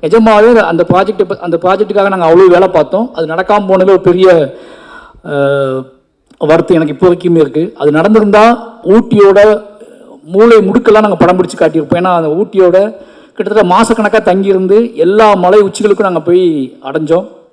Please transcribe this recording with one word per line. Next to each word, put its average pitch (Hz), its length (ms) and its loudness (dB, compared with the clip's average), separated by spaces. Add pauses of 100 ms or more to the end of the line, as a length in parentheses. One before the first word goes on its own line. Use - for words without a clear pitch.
நிஜமாவே 220 560 2
அந்த 170 300 -2
ப்ராஜெக்ட் 190 360 -2
ப-, 185 160 -8
அந்த 170 160 -6
ப்ராஜெக்டுக்காக 196 520 -2
நாங்க 185 180 -2
அவ்வளோ 175 220 4
வேலை 175 200 2
பார்த்தோம். 180 460 -4
அது 165 120 -6
நடக்காம 190 400 -2
போனது 190 260 0
ஒரு 185 80 2
பெரிய, 185 280 2 (960)
அஹ், 139 560 -4 (580)
வருத்தம் 165 380 0
எனக்கு 151 180 -4
இப்போ 180 140 0
வரைக்குமே 175 320 0
இருக்கு. 156 380 -4
அது 147 120 0
நடந்திருந்தா 208 540 2 (380)
ஊட்டியோட 202 580 2 (840)
மூளை 214 340 2
முடுக்கெல்லாம் 214 480 2
நாங்க 196 100 -2
படம் 175 200 0
பிடிச்சு 180 220 -4
காட்டியிருப்போம். 160 420 -2
ஏன்னா, 180 140 -2
அந்த 165 140 -2
ஊட்டியோட 185 480 0 (580)
கிட்டத்தட்ட 202 400 -2
மாசக்கணக்கா 220 480 0
தங்கியிருந்து 196 720 0
எல்லா 202 400 2
மலை 185 240 2
உச்சிகளுக்கும் 202 480 -2
நாங்க 175 140 -4
போய் 175 240 0 (380)
அடைஞ்சோம். 156 440 -4 (260)